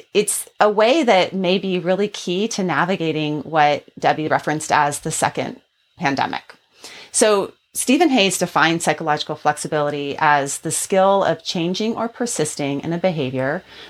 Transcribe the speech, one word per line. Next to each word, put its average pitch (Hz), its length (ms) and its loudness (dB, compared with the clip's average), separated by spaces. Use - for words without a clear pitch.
it's - 340 0
a 208 100 6
way 220 320 4
that 202 320 4
may 185 240 0
be 185 220 -2
really 185 300 0
key 196 400 -4
to 208 140 -4
navigating 156 760 -2
what 147 440 2
Debbie 151 300 0
referenced 147 440 -2
as 147 280 2
the - 100 -8
second - 520 -4
pandemic. 135 560 -4
So 208 420 2
Stephen 320 360 2
Hayes 202 280 2
defines 165 460 2
psychological 156 520 -2
flexibility 147 840 -2
as 147 400 2
the 160 120 -6
skill 196 520 2
of - 200 0
changing 185 520 -2
or 226 120 -4
persisting 151 720 -4
in 165 120 -6
a 170 40 -2
behavior 147 680 -2